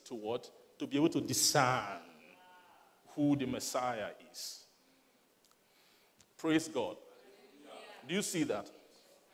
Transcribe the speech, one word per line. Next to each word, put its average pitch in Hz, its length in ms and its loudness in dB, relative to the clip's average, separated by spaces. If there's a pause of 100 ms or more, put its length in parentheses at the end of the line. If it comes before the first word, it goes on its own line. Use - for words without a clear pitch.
to 131 100 -12
what? 113 340 -6 (300)
To 147 80 -6
be 127 100 -2
able 156 120 6
to 151 120 2
discern 120 800 2 (1200)
who 143 160 4
the 135 120 0
Messiah 123 640 -2 (200)
is. - 300 -12 (1800)
Praise 160 320 4
God. 98 280 -4 (1080)
Do 156 80 -4
you 202 80 0
see 160 220 0
that? 104 260 -4 (640)